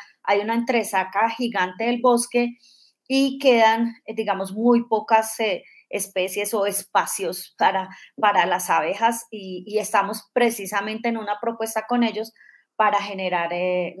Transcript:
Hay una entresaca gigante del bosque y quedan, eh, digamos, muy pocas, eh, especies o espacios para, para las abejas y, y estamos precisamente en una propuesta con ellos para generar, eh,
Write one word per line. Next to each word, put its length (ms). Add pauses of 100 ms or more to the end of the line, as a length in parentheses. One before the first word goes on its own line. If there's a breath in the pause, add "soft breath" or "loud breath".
(240 loud breath)
Hay 160
una 160
entresaca 760
gigante 560
del 160
bosque 560 (500 loud breath)
y 320
quedan, 540 (120)
eh, 100
digamos, 380
muy 340
pocas, 520
eh, 240 (260 soft breath)
especies 640
o 120
espacios 920
para, 320 (260 loud breath)
para 300
las 240
abejas 600
y, 380
y 120
estamos 540
precisamente 760
en 80
una 240
propuesta 460
con 160
ellos 300 (440 soft breath)
para 240
generar, 520
eh, 360 (100)